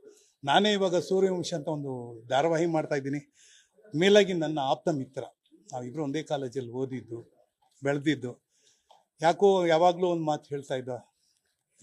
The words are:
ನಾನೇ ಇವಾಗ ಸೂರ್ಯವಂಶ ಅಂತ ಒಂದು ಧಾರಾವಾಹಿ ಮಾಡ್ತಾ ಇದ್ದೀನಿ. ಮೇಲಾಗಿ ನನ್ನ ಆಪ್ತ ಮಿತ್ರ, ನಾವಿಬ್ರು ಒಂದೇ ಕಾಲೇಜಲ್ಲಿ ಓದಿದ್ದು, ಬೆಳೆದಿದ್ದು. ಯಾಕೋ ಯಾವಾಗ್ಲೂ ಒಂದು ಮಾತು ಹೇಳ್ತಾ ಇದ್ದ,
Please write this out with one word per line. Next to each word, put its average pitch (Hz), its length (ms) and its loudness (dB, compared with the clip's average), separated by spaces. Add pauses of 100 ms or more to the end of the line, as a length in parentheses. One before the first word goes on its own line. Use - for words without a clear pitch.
(440)
ನಾನೇ 180 280 4
ಇವಾಗ 190 240 0
ಸೂರ್ಯವಂಶ 185 580 0
ಅಂತ 156 140 -8
ಒಂದು 127 600 -8
ಧಾರಾವಾಹಿ 156 380 2
ಮಾಡ್ತಾ 156 300 -2
ಇದ್ದೀನಿ. 139 380 -6 (680)
ಮೇಲಾಗಿ 196 340 6
ನನ್ನ 156 260 -2
ಆಪ್ತ 143 300 -2
ಮಿತ್ರ, 131 340 -6 (500)
ನಾವಿಬ್ರು 127 300 -8
ಒಂದೇ 143 200 -4
ಕಾಲೇಜಲ್ಲಿ 131 480 -6
ಓದಿದ್ದು, 117 800 -10 (340)
ಬೆಳೆದಿದ್ದು. 139 640 -2 (720)
ಯಾಕೋ 180 440 4
ಯಾವಾಗ್ಲೂ 170 420 4
ಒಂದು 170 160 0
ಮಾತು 151 260 -4
ಹೇಳ್ತಾ 139 260 -6
ಇದ್ದ, 131 140 -6 (920)